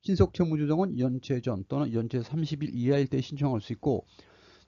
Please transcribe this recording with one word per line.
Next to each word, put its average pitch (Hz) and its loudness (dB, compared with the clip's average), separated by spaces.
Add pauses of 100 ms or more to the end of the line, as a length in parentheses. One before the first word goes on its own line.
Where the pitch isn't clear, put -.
신속 190 4
채무 160 0
조정은 156 0
연체 127 0
전 104 -4
또는 139 -2
연체 117 -2
삼십 151 -4
일 - -6
이하일 135 2
때 131 -2
신청할 135 -2
수 113 -8
있고 110 -2 (640)